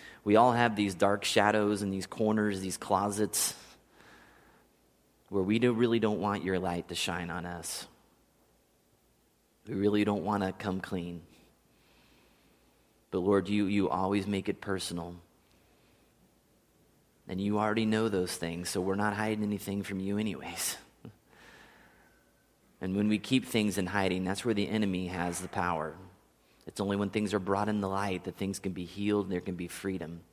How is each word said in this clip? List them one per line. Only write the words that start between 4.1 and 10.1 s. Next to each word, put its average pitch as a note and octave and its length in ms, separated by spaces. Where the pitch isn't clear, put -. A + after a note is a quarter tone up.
where G2 140
we G#2+ 160
do, B2 140
really A#2 260
don't G#2+ 220
want G2 240
your F#2 140
light F2 300
to F2 60
shine F2 360
on F2 160
us. F2 400
We G#2+ 80
really G#2 300
don't G2+ 180